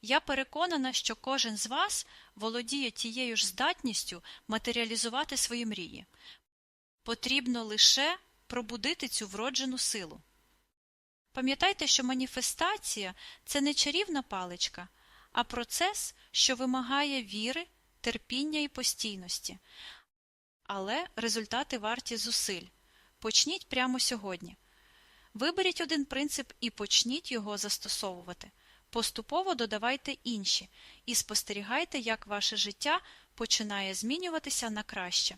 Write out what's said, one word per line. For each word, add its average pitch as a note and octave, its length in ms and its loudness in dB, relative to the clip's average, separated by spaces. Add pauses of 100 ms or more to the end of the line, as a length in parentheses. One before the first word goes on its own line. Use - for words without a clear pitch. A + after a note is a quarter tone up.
Я B3+ 180 4
переконана, C#4 720 0
що - 240 0
кожен A#3+ 400 0
з G3+ 100 -2
вас D#4+ 400 0 (280)
володіє A#3 560 -2
тією A#3 460 -2
ж A3 100 4
здатністю A3 760 -2 (260)
матеріалізувати A#3 880 0
свої A#3+ 300 0
мрії. F#3 400 -6 (960)
Потрібно A#3+ 640 0
лише C4+ 540 6 (280)
пробудити A#3+ 640 -2
цю - 180 -4
вроджену B3+ 520 -2
силу. D#3+ 420 -2 (1120)
Пам'ятайте, C#4 540 4
що C4 180 6
маніфестація — B3+ 1120 0 (300)
це - 160 0
не C#4+ 140 4
чарівна D4+ 480 2
паличка, F3+ 640 -4 (440)
а A#3+ 120 2
процес, - 720 -2 (160)
що - 260 6
вимагає C4 680 2
віри, A3 440 -2 (340)
терпіння C4+ 600 -2
і D4 80 0
постійності. F#3+ 880 -4 (1040)
Але G3+ 440 -2 (100)
результати A3+ 640 -2
варті A#3 380 -2
зусиль. G3+ 500 0 (520)
Почніть D4 500 2
прямо B3+ 320 0
сьогодні. F#3+ 560 -4 (800)
Виберіть F4 460 2
один D4+ 240 2
принцип C#4 560 -2
і A#3 100 -2
почніть B3 640 2
його G#3 260 -4
застосовувати. G3 920 -4 (400)
Поступово C#4+ 640 0
додавайте A#3 580 -2
інші G#3 560 -2 (380)
і A#3+ 80 -4
спостерігайте, G#3+ 840 0
як A3+ 280 -2
ваше G3+ 300 0
життя C#4+ 440 0 (340)
починає G3+ 600 0
змінюватися D4+ 760 -2
на G#3 120 -4
краще. F#3+ 560 -2